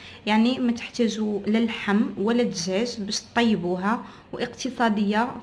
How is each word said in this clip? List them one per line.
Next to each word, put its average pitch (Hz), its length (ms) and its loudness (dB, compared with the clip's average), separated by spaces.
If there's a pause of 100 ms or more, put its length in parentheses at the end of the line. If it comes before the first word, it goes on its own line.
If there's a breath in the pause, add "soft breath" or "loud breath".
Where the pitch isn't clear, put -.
(260 loud breath)
يعني 226 320 4
ما 247 140 2
تحتاجوا 214 680 -2
لا 208 180 2
لحم 220 440 2 (160)
ولا 233 240 2
دجاج 214 580 -2
باش 202 200 -6
تطيبوها، 202 840 0 (280 loud breath)
واقتصاديه 220 960 0 (120)